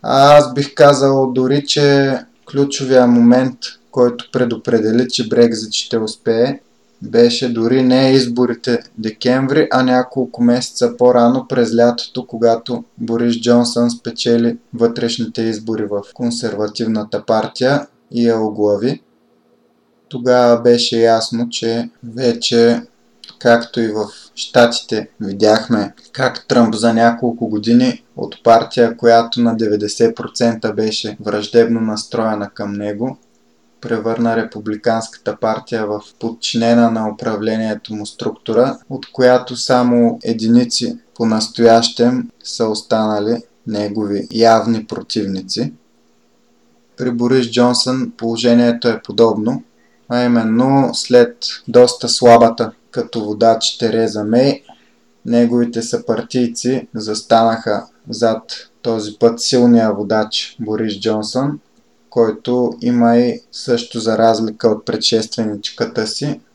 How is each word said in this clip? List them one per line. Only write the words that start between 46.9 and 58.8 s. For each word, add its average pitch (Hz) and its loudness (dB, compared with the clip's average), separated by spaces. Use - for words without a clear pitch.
При 123 -4
Борис 120 2
Джонсън 127 0
положението 117 2
е 110 -2
подобно, 110 0
а 123 -2
именно 120 2
след 120 0
доста 123 4
слабата 117 4
като 113 -8
водач 113 0
Тереза 110 -2
Мей, 123 0
неговите 120 0
съпартийци 120 -4
застанаха 110 -2
зад 113 -2